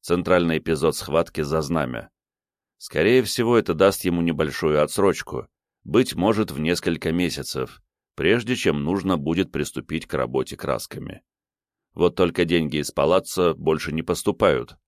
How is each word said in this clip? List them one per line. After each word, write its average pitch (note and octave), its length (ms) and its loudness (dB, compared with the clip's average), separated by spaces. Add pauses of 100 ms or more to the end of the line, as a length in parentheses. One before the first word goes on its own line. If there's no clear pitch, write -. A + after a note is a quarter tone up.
Центральный F2 580 2
эпизод D#2+ 360 0
схватки D#2+ 460 -2
за D#2 200 -2
знамя. C2+ 480 -4 (680)
Скорее A#2 460 2
всего, A#2 340 2
это F#2+ 160 0
даст F#2+ 300 4
ему F2 180 0
небольшую D2+ 640 0
отсрочку, - 640 -2 (360)
быть A#2+ 300 2
может, G2+ 380 0
в C2+ 80 -8
несколько E2 520 0
месяцев, C#2+ 720 -4 (340)
прежде A2+ 400 0
чем D2+ 280 0
нужно F2+ 340 0
будет E2 340 0
приступить D2 540 -6
к - 80 -12
работе C2 440 -4
красками. - 680 -8 (680)
Вот F2 220 2
только F2+ 280 2
деньги D#2+ 340 0
из D2 140 -4
палаццо F2 640 2
больше D#2 380 -2
не D#2+ 80 -4
поступают. F2 760 0 (120)